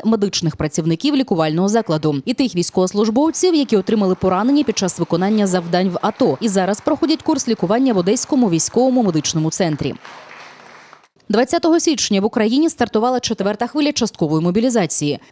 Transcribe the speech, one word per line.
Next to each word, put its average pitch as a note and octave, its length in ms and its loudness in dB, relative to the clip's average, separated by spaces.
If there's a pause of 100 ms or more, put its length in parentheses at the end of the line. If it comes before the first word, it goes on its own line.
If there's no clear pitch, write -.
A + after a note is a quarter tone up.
медичних G3+ 500 0
працівників E3 600 -2
лікувального E3+ 520 0
закладу D#3 580 0
і B3 80 -4
тих B3+ 220 -2
військовослужбовців, A3 1000 0
які A#3+ 220 2
отримали F#3+ 380 0
поранення G#3+ 480 0
під A3 140 -2
час F#3 220 -2
виконання G3 480 0
завдань F3+ 420 0
в F3 120 -4
ато F#3+ 400 0
і A3+ 80 -2
зараз F#3+ 320 0
проходять D#4 420 0
курс D#4 240 -2
лікування A3+ 460 0
в G3 40 2
Одеському A3+ 520 0
військовому B3 540 2
медичному D#3 480 0
центрі. D3+ 440 -2 (1400)
Двадцятого D#4+ 480 2
січня A3 420 0
в G3+ 40 0
Україні B3 440 0
стартувала A#3+ 500 0
четверта G#3 480 -4
хвиля D4 240 0
часткової E3 520 -2
мобілізації. F3 760 0 (120)